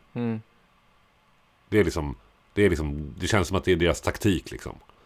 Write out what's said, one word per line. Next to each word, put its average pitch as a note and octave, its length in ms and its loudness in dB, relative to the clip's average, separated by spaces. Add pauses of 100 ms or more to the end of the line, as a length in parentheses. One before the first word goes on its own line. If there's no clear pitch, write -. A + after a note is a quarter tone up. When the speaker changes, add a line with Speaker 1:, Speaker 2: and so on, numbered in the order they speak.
(120)
Speaker 1:
Mm. A#2 280 -4 (1300)
Speaker 2:
Det G#2+ 100 2
är G2+ 60 8
liksom, D2 300 -2 (380)
det G2+ 100 2
är G2+ 80 6
liksom, D2+ 480 -2
det F2+ 80 -4
känns F#2+ 220 2
som F#2+ 80 -2
att E2+ 80 -2
det F#2 80 4
är F2 40 4
deras E2 240 2
taktik, - 500 -2
liksom. - 260 -12 (300)